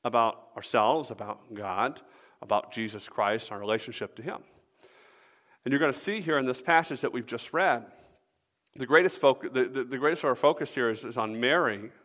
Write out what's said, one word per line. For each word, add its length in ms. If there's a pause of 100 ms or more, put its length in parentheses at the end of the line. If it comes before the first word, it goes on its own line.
about 380 (140)
ourselves, 540
about 420
God, 480 (400)
about 320
Jesus 360
Christ, 420
our 80
relationship 560
to 80
him. 160 (1300)
And 80
you're 80
gonna 120
see 280
here 180
in 80
this 160
passage 380
that 120
we've 140
just 260
read, 320 (920)
the 100
greatest 340
foc-, 320
the, 120
the, 180
the 160
greatest 240
of 60
our 80
focus 360
here 160
is, 160
is 140
on 220
Mary 500 (140)